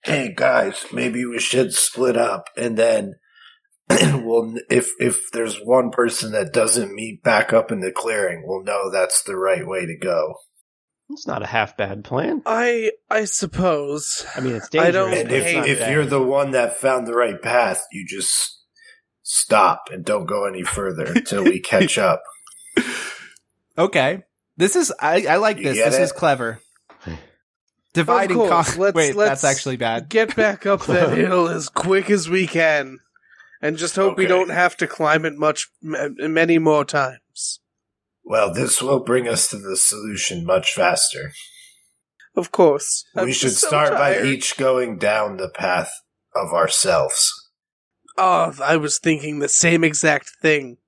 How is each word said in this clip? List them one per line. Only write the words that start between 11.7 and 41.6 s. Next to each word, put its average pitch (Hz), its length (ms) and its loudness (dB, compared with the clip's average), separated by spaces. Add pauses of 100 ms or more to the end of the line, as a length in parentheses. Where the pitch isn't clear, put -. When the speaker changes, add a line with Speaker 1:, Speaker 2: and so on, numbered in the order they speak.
Speaker 2:
bad 101 260 -6
plan. 165 440 -4
Speaker 3:
I, 226 460 0 (180)
I 214 160 0
suppose. 151 1000 -2 (100)
Speaker 2:
I 135 60 -8
mean, 127 160 -2
it's 104 120 -10
Speaker 3:
I 160 220 4
Speaker 2:
dangerous, 175 40 0
Speaker 3:
don't 190 180 0
Speaker 1:
And - 160 -2
Speaker 2:
but 123 80 0
it's - 120 0
Speaker 1:
if, 170 80 0
Speaker 2:
not - 120 0
Speaker 1:
if - 120 2
Speaker 2:
bad. 113 120 0
Speaker 1:
you're 147 140 2
the 139 160 2
one 139 300 2
that 120 260 2
found 131 280 0
the 117 80 -6
right 117 280 0
path, 117 500 2
you 95 160 -10
just - 540 -4 (600)
stop - 600 2 (100)
and 90 100 -12
don't 101 220 -2
go 101 220 -4
any 92 160 -6
further 98 420 -4
until 180 400 -2
we 92 160 4
catch - 380 2
Speaker 4:
<laughs> - 0 -
Speaker 1:
up. 95 240 2 (1500)
Speaker 4:
Okay. 170 460 0 (340)
This 196 200 2
is, 302 240 0
I, 175 260 0
I 156 100 4
like 214 220 0
Speaker 1:
You 196 60 -10
Speaker 4:
this. 131 120 0
Speaker 1:
get 113 140 4
Speaker 4:
This 131 80 2
Speaker 1:
it? 139 40 4
Speaker 4:
is 135 100 0
clever. 123 480 0 (460)
Speaker 3:
Of 80 120 -12 (720)
Speaker 4:
Divide 196 380 2
and 180 80 2
Speaker 3:
course. 208 120 4
Speaker 4:
conquer. 170 300 2
Speaker 3:
Let's, 190 140 2
Speaker 4:
Wait, 147 220 2
Speaker 3:
let's 139 260 2
Speaker 4:
that's 135 140 2
actually 131 200 -6
bad. 117 320 -4
Speaker 3:
get 220 280 0
back 208 300 0
up 196 200 0
that 175 260 2
Speaker 4:
<laughs> - 40 0
Speaker 3:
hill 175 320 2
as 165 200 -6
quick 190 420 0
as 180 180 2
we 185 180 2
can, 151 520 0 (600)
and 151 160 -2
just 160 200 -4
hope 196 200 2
we 190 80 2
Speaker 1:
Okay. 180 80 4
Speaker 3:
don't 185 180 2
have 175 280 2
to 170 80 0
climb 156 380 0
it 151 120 -4
much, 151 320 -2 (160)
m-, 147 340 -6
many 160 400 2
more 156 260 4
times. - 760 -6 (640)
Speaker 1:
Well, 104 300 2
this 123 260 0
will 131 200 0
bring 120 280 0
us 113 200 0
to 107 100 -8
the 98 180 -6
solution 98 680 -2
much 92 260 0
faster. - 600 0 (1040)